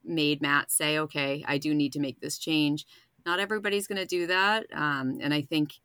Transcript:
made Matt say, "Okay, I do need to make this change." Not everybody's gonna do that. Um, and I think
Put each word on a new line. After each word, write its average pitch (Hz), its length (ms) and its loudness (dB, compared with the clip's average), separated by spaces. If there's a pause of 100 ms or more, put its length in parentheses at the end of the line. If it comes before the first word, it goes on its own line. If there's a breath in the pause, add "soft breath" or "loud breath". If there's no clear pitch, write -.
made 151 380 0
Matt 143 300 2
say, 151 280 2
"Okay, 143 480 -2
I 143 100 0
do 151 160 0
need 143 200 2
to 151 60 -4
make 135 200 -4
this - 180 -8
change." 151 480 0 (400 soft breath)
Not 175 140 0
everybody's 202 480 0
gonna 190 180 -4
do 175 220 0
that. 196 440 2
Um, 139 500 0
and 143 120 0
I 147 80 2
think 151 320 0 (120)